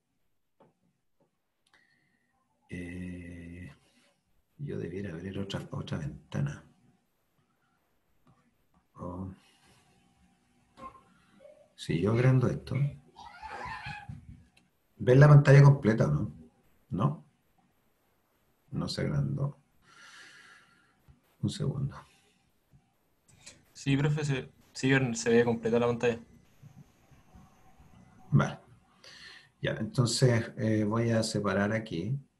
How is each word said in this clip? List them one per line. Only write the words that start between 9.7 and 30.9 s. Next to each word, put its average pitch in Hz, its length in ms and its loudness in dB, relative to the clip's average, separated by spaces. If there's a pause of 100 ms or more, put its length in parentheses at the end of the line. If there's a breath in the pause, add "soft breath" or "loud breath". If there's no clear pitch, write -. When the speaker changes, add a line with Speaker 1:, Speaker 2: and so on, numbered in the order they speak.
Speaker 1:
Si - 260 -4
yo 101 100 2
agrando 127 360 2
esto, - 280 -6 (2250 loud breath)
¿ves 123 200 4
la 147 120 10
pantalla 143 340 10
completa 113 440 6
o - 40 -2
no? 104 240 -4 (540)
¿No? 143 360 -2 (1500)
No 85 180 -6
se - 120 -8
agrandó. - 560 -4 (1800 loud breath)
Un - 80 -2
segundo. - 460 -6 (1800 loud breath)
Speaker 2:
Sí, - 240 -2
profe, 151 300 0
se, 135 260 -4 (220)
sí, 131 180 0 (220)
se 117 160 -4
ve 117 160 6
completa 117 340 0
la 120 80 2
pantalla. 117 320 -2 (2000)
Speaker 1:
Vale. - 280 0 (1040 loud breath)
Ya, - 180 -4
entonces, 117 800 0
eh, 107 260 0
voy 117 280 -2